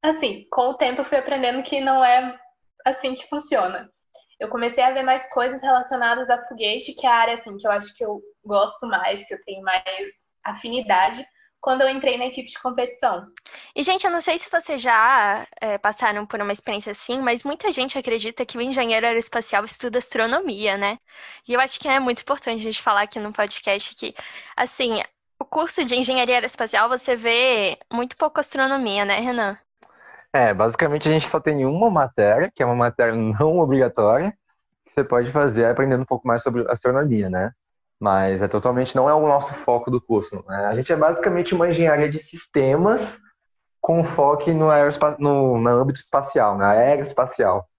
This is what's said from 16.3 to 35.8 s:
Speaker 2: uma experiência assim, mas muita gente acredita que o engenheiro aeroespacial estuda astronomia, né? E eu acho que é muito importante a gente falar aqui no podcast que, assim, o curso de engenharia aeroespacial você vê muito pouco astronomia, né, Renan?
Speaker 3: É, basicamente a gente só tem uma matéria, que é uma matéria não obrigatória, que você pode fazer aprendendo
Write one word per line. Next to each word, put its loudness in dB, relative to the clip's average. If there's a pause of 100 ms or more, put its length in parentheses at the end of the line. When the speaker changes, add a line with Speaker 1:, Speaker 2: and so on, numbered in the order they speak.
Speaker 2:
uma -2
experiência -8
assim, -6
mas -2
muita -4
gente -4
acredita -6
que -14
o -4
engenheiro 0
aeroespacial -2
estuda -6
astronomia, -2
né? -4 (480)
E -4
eu 2
acho -2
que -6
é 2
muito -2
importante -4
a -10
gente -4
falar 2
aqui -6
no -8
podcast -4
que, -10 (420)
assim, -2 (360)
o -8
curso -2
de -2
engenharia 0
aeroespacial 0
você 0
vê 2 (160)
muito -6
pouco 0
astronomia, -2
né, 0
Renan? -4 (760)
Speaker 3:
É, 4
basicamente 0
a 4
gente 2
só 0
tem 0
uma 2
matéria, 2
que -2
é 2
uma 2
matéria 2
não 2
obrigatória, 2 (480)
que -20
você 0
pode 0
fazer 2
aprendendo 2